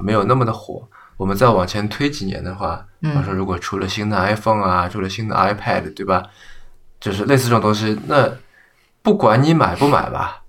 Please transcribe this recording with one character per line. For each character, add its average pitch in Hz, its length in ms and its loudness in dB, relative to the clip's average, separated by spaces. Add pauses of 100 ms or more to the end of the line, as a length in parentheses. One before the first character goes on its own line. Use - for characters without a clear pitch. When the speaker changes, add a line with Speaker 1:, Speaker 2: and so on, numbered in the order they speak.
Speaker 1:
没 196 120 -2
有 104 120 2
那 117 100 2
么 131 100 2
的 110 80 -2
火。 - 360 -12 (280)
我 - 80 -4
们 98 120 0
再 123 120 6
往 92 180 4
前 104 220 -4
推 139 220 -2
几 98 160 -8
年 92 160 -6
的 92 120 -8
话， 92 300 -6 (160)
Speaker 2:
嗯。 156 100 -2
Speaker 1:
比 147 40 -2
方 139 100 2
说 98 80 -4
如 95 140 -2
果 90 120 -2
出 - 200 -6
了 98 100 -4
新 104 220 -4
的 107 60 0
iPhone 107 460 0
啊， 90 260 0
出 107 120 -8
了 95 80 -4
新 107 200 -6
的 - 80 -2
iPad， 95 580 -2
对 98 100 -8
吧？ 92 180 0 (760)
就 104 140 -6
是 101 120 -2
类 135 120 4
似 127 80 2
这 120 60 0
种 117 100 4
东 107 140 2
西， 107 320 -2
那 139 240 2 (720)
不 - 140 4
管 117 260 4
你 160 120 4
买 101 220 2
不 143 100 2
买 107 240 2
吧 - 380 -8